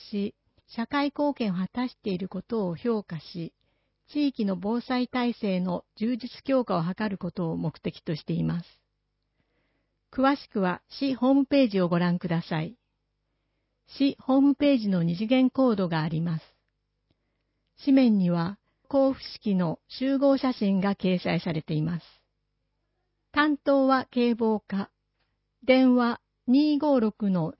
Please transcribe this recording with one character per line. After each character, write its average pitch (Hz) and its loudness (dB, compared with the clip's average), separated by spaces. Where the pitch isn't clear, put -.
し、 202 -6
社 - -10
会 285 -2
貢 294 -2
献 214 -4
を 170 -4
果 185 -4
た 247 -6
し - -10
て 214 -8
い 180 -4
る 190 -8
こ 185 -10
と 220 -4
を 175 -4
評 214 -4
価 156 -12
し、 - -14
地 294 -2
域 240 -4
の 190 -2
防 208 -4
災 247 -2
体 240 -2
制 190 -2
の 180 -4
充 233 -4
実 - -14
強 262 0
化 180 -2
を 165 -2
図 185 -4
る 196 -6
こ 175 -8
と 165 -4
を 170 -4
目 170 -6
的 - -8
と 165 -6
し - -14
て - -6
い 165 -2
ま 165 -4
す。 - -20
詳 269 2
し - -10
く 214 -4
は 180 -2
市 269 -4
ホ 247 0
ー 277 6
ム 277 4
ペ 277 4
ー 220 0
ジ 196 0
を 175 2
ご 170 2
覧 175 2
く - -8
だ 165 -2
さ 156 -4
い。 214 -10
市 - -2
ホ 262 2
ー - 6
ム 277 6
ペ 285 4
ー 254 2
ジ 214 -2
の 180 2
二 170 -2
次 214 -6
元 262 4
コ 262 2
ー 208 0
ド 190 -2
が 160 -2
あ 160 -2
り 160 -2
ま 165 -2
す。 - -20
紙 285 2
面 247 6
に 180 2
は 175 -2
交 269 2
付 - -16
式 208 -2
の 180 -2
集 269 -4
合 277 4
写 254 -2
真 196 0
が 202 0
掲 185 0
載 175 -2
さ 175 -4
れ 156 -4
て - -8
い 156 0
ま 165 -4
す。 - -20
担 294 2
当 277 2
は 262 2
警 240 0
防 220 -2
課。 196 -6
電 262 4
話 240 0
二 294 4
五 285 2
六 214 -2
の 190 0